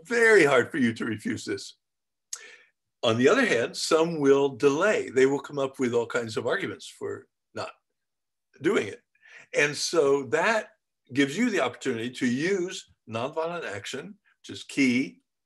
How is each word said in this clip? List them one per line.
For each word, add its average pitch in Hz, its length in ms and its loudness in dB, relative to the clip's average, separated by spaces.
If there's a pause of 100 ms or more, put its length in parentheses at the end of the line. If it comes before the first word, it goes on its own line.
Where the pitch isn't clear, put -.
very 226 400 6
hard 123 260 4
for - 60 -6
you 120 160 2
to 113 100 -6
refuse 110 400 -6
this. 101 320 -8 (1300)
On 113 140 2
the 127 100 6
other 240 180 4
hand, 135 300 0
some 165 440 0
will 139 300 4
delay. 139 600 0
They 131 160 4
will 139 140 2
come 147 200 -10
up 135 180 -4
with 123 160 -2
all 117 120 0
kinds 113 320 -6
of 113 100 -4
arguments 143 400 -6
for - 400 -12 (260)
not - 180 -10 (880)
doing 151 260 0
it. - 140 -14 (560)
And 147 180 2
so 143 540 2
that 208 400 0 (420)
gives 139 240 0
you 240 140 0
the 185 120 0
opportunity 120 500 -4
to 127 160 -4
use 180 640 -4 (180)
nonviolent 147 600 -6
action, 151 460 -10 (260)
which 107 140 -16
is - 80 -16
key 135 560 0 (260)